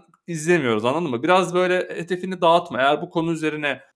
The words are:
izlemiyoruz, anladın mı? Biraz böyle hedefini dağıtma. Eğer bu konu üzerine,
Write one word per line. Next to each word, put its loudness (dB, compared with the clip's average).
izlemiyoruz, 0
anladın 0
mı? -4
Biraz 2
böyle 2
hedefini -6
dağıtma. 2
Eğer 2
bu -10
konu -2
üzerine, -4